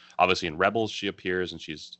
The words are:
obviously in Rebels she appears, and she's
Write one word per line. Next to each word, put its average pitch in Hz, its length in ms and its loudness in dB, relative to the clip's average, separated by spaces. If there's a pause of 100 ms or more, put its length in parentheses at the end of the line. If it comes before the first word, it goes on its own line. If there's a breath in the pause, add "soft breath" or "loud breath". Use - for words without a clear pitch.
(180 soft breath)
obviously 90 300 4
in 78 100 -4
Rebels 104 320 2
she - 180 -6
appears, 92 440 -2
and 82 100 -12
she's - 380 -12